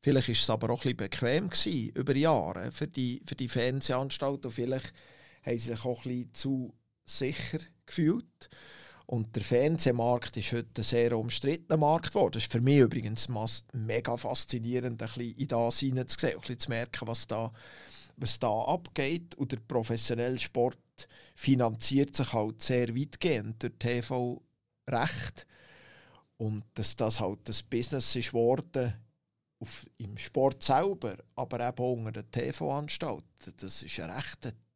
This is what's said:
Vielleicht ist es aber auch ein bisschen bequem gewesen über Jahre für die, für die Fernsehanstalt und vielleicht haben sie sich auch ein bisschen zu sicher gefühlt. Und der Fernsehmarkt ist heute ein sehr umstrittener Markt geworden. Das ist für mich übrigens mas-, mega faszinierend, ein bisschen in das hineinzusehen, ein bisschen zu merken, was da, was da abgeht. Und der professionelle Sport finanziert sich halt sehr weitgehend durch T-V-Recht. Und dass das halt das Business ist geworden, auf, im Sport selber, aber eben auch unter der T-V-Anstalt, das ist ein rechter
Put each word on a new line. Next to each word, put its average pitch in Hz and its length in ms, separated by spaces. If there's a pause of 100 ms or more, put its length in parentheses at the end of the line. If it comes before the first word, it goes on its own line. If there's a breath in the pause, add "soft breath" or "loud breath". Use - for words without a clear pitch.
Vielleicht 135 260
ist 113 120
es - 80
aber 110 200
auch 120 140
ein 127 100
bisschen - 20
bequem 127 520
gewesen 135 460
über 131 220
Jahre 110 560
für 151 160
die, 127 360
für - 120
die 127 120
Fernsehanstalt 135 960
und 120 80
vielleicht 131 400 (500 loud breath)
haben 120 160
sie 117 120
sich 110 140
auch 123 200
ein 131 40
bisschen 123 260
zu 135 400 (300)
sicher - 540 (280)
gefühlt. - 640 (560 loud breath)
Und 113 300
der 110 60
Fernsehmarkt 123 920
ist - 160
heute 117 280
ein 107 40
sehr 117 340
umstrittener 139 580
Markt 151 320
geworden. 151 240
Das 113 120
ist - 80
für 117 80
mich 139 180
übrigens 117 500
mas-, 110 440
mega 117 440
faszinierend, 120 840
ein 113 60
bisschen 117 280
in - 120
das 117 320
hineinzusehen, 127 540
ein - 60
bisschen 120 200
zu - 100
merken, 117 380
was 117 180
da, 113 260 (640 loud breath)
was - 220
da 113 260
abgeht. 170 680
Und - 180
der 123 60
professionelle 117 800
Sport 120 400 (580 loud breath)
finanziert 127 800
sich 135 160
halt 110 300
sehr 123 340
weitgehend 120 680
durch 117 160
T-V-Recht. - 1700 (920 loud breath)
Und 107 260 (100)
dass - 220
das 113 240
halt 90 240
das - 180
Business 123 540
ist 117 120
geworden, 120 680 (680)
auf, - 240 (140)
im 104 180
Sport 135 460
selber, 131 560 (180)
aber 123 320
eben 127 100
auch 127 140
unter 113 200
der 107 180
T-V-Anstalt, 139 960 (340)
das 95 240
ist - 180
ein 82 100
rechter 117 420 (240)